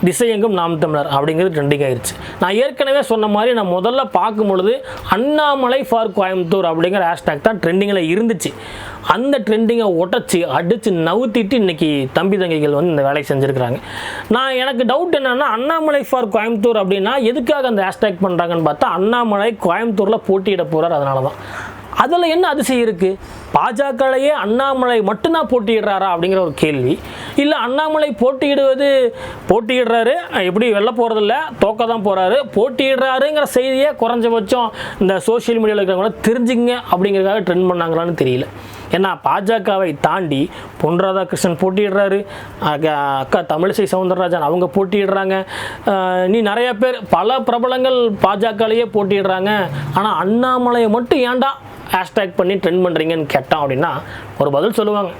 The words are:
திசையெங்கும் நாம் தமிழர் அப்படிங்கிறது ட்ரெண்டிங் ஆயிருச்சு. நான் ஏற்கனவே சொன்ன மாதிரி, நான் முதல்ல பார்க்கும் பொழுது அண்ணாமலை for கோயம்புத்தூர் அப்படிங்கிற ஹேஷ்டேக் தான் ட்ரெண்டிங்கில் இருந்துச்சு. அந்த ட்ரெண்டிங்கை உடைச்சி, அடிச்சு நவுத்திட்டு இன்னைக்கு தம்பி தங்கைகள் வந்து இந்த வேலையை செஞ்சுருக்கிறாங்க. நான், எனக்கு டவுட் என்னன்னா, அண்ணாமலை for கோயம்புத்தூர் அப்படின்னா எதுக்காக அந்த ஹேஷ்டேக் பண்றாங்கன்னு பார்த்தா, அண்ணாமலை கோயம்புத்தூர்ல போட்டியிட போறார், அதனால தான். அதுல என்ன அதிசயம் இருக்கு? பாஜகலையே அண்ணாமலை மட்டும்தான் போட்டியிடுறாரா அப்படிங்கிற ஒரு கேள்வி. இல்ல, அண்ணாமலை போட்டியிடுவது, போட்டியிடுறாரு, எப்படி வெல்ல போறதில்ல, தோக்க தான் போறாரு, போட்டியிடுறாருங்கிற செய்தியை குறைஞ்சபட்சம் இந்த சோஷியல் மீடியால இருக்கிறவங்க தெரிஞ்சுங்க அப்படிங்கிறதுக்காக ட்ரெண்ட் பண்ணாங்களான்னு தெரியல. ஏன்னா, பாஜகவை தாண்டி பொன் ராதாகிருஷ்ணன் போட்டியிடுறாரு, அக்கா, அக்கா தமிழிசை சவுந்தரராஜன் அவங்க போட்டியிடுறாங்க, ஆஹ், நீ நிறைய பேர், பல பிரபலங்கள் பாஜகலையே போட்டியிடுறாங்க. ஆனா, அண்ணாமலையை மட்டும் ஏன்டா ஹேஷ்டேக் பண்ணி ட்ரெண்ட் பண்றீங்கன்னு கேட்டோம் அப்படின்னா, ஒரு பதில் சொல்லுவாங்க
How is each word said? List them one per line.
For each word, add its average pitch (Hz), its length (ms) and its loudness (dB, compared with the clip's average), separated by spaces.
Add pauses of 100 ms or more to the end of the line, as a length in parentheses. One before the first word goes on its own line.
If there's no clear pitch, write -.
திசையெங்கும் 214 480 2
நாம் 170 260 0
தமிழர் 151 280 0
அப்படிங்கிறது 160 520 0
ட்ரெண்டிங் 143 280 0
ஆயிருச்சு. - 280 -4 (260)
நான் 185 140 0
ஏற்கனவே 277 480 0
சொன்ன 220 240 0
மாதிரி, 208 260 2
நான் 220 140 0
முதல்ல 220 460 0
பார்க்கும் 208 360 0
பொழுது 196 360 2 (260)
அண்ணாமலை 269 720 2
for 226 220 0
கோயம்புத்தூர் 190 580 0
அப்படிங்கிற 170 380 0
ஹேஷ்டேக் 165 380 -2
தான் 220 180 2
ட்ரெண்டிங்கில் 185 560 0
இருந்துச்சு. 214 380 2 (560)
அந்த 254 300 2
ட்ரெண்டிங்கை 214 640 2
உடைச்சி, 185 420 0 (120)
அடிச்சு 190 340 0
நவுத்திட்டு 202 640 0
இன்னைக்கு 156 580 2
தம்பி 190 240 2
தங்கைகள் 160 360 0
வந்து 160 180 2
இந்த 147 120 2
வேலையை 139 260 0
செஞ்சுருக்கிறாங்க. 135 520 0 (480)
நான், 262 240 0
எனக்கு 254 320 0
டவுட் 311 300 2
என்னன்னா, 269 420 2
அண்ணாமலை 302 480 0
for 247 240 0
கோயம்புத்தூர் 220 560 2
அப்படின்னா 202 380 0
எதுக்காக 254 440 0
அந்த 214 160 0
ஹேஷ்டேக் 190 400 0
பண்றாங்கன்னு 170 480 2
பார்த்தா, - 140 0
அண்ணாமலை 214 800 0
கோயம்புத்தூர்ல 208 640 0
போட்டியிட 190 380 0
போறார், 160 340 0
அதனால 135 220 0
தான். - 520 -8 (240)
அதுல 339 300 2
என்ன 339 220 2
அதிசயம் 262 340 0
இருக்கு? 190 360 0 (360)
பாஜகலையே 262 720 2
அண்ணாமலை 254 720 0
மட்டும்தான் 285 440 0
போட்டியிடுறாரா 208 680 0
அப்படிங்கிற 185 260 0
ஒரு 165 140 0
கேள்வி. 143 440 0 (380)
இல்ல, 294 200 2
அண்ணாமலை 294 640 0
போட்டியிடுவது, 269 880 2 (400)
போட்டியிடுறாரு, 233 680 2 (300)
எப்படி 214 280 2
வெல்ல 208 180 2
போறதில்ல, 220 440 0 (260)
தோக்க 220 260 0
தான் 226 180 -2
போறாரு, 190 320 2 (180)
போட்டியிடுறாருங்கிற 269 880 0
செய்தியை 262 480 0 (100)
குறைஞ்சபட்சம் 233 680 0 (300)
இந்த 190 200 2
சோஷியல் 226 440 0
மீடியால 214 180 2
இருக்கிறவங்க 190 420 0
தெரிஞ்சுங்க 240 560 0 (140)
அப்படிங்கிறதுக்காக 196 480 2
ட்ரெண்ட் 180 320 2
பண்ணாங்களான்னு 170 500 0
தெரியல. 127 240 0 (440)
ஏன்னா, 185 340 0
பாஜகவை 190 760 0
தாண்டி 156 500 0 (300)
பொன் 160 160 0
ராதாகிருஷ்ணன் 190 600 0
போட்டியிடுறாரு, 196 680 0 (340)
அக்கா, 147 560 -2
அக்கா 135 240 0
தமிழிசை 180 520 0
சவுந்தரராஜன் 180 480 0
அவங்க 175 340 0
போட்டியிடுறாங்க, 190 720 0 (420)
ஆஹ், 185 400 0
நீ 214 140 2
நிறைய 233 340 0
பேர், 247 240 0 (120)
பல 214 300 2
பிரபலங்கள் 254 680 0 (120)
பாஜகலையே 214 600 2 (100)
போட்டியிடுறாங்க. 196 720 0 (280)
ஆனா, 180 300 0
அண்ணாமலையை 240 640 2
மட்டும் 240 300 2
ஏன்டா 254 300 0 (420)
ஹேஷ்டேக் 185 460 -2
பண்ணி 185 180 2
ட்ரெண்ட் 180 320 2
பண்றீங்கன்னு 160 480 0
கேட்டோம் 135 200 2
அப்படின்னா, 143 340 0 (500)
ஒரு 143 120 2
பதில் 160 220 0
சொல்லுவாங்க 208 480 0